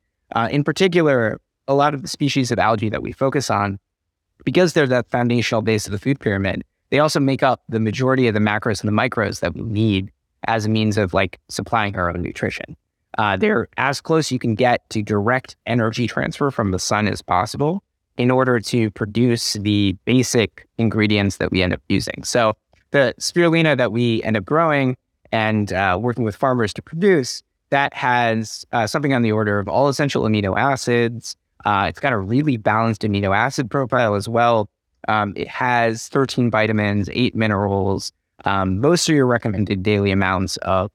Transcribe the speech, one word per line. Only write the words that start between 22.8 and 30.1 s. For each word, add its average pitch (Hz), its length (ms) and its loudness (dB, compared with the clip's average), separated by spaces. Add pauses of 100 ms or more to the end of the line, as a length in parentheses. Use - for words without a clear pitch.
the 139 300 2
spirulina 165 580 2
that 120 140 0
we 117 320 0
end 110 120 0
up 101 80 -2
growing 143 520 0 (340)
and, 107 420 0
uh, 92 280 0
working 120 240 -2
with 104 100 -2
farmers 127 400 0
to - 80 -10
produce, 165 600 0 (280)
that 139 240 0
has, 117 800 -2
uh, 117 140 0
something 143 280 0
on 120 80 2
the 110 100 2
order 104 260 0
of 101 100 -4
all 127 200 2
essential 135 360 -2